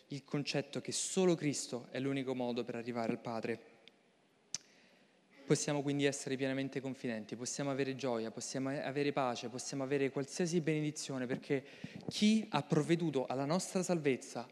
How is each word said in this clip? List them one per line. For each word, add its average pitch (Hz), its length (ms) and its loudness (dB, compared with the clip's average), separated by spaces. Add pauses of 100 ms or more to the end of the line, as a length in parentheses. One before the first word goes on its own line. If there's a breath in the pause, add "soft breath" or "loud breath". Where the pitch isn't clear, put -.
il 143 160 -8
concetto 143 580 -2
che - 100 -8
solo 185 440 4
Cristo 131 560 -2
è 127 80 -2
l'unico 135 340 0
modo 123 300 0
per 120 120 -6
arrivare 117 360 -2
al 120 80 -2
Padre. 113 400 -2 (1900 soft breath)
Possiamo 147 300 2
quindi 143 240 2
essere 139 320 0
pienamente 135 420 -2
confidenti, 123 560 -4
possiamo 131 360 -4
avere 135 260 -2
gioia, 117 340 0
possiamo 131 380 -4
avere 143 420 0
pace, 127 380 0
possiamo 131 340 -4
avere 139 260 2
qualsiasi 165 520 0
benedizione, 151 640 0
perché 135 360 0 (460 loud breath)
chi 214 440 4
ha 143 120 2
provveduto 151 600 4
alla 131 180 0
nostra 185 400 0
salvezza, 143 680 0